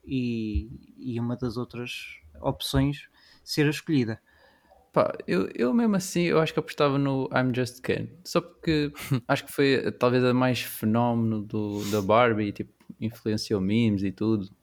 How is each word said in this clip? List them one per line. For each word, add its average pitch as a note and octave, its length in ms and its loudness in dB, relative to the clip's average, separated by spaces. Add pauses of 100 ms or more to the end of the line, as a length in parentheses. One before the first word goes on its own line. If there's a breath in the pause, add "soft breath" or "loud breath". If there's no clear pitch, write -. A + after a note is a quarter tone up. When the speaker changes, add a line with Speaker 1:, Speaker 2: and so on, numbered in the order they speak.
Speaker 1:
e, A2+ 640 -4 (300)
e A#2 220 -6
uma A#2 160 -2
das A#2+ 200 -4
outras A#2+ 600 -10 (240)
opções C#3 680 -2 (380 soft breath)
ser D3+ 220 0
a D3+ 40 2
escolhida. C3 500 -2 (720 soft breath)
Speaker 2:
Pá, - 240 2 (120)
eu, F3+ 260 0
eu B3 180 0
mesmo A#3 220 4
assim, F#3 280 -2
eu D#3+ 180 4
acho D#3+ 120 0
que - 60 -2
apostava C#3+ 400 0
no C3+ 340 0
I'm B2+ 220 0
Just B2 280 -4
Ken, - 260 -2 (160)
só - 160 0
porque D3+ 540 -2
Speaker 3:
<laughs> - 340 -4
Speaker 2:
acho C#3 160 0
que - 80 -16
foi, C#3 220 4
eh, - 180 0
talvez B2 320 2
a B2 100 4
mais B2+ 280 2
fenómeno A2+ 800 0
do, G#2 520 -4
da G#2 100 0
Barbie, G#2+ 480 4
tipo, - 220 -10 (280)
influenciou A2 600 -2
memes G#2 420 2
e G2 80 0
tudo. G#2 380 -2 (140)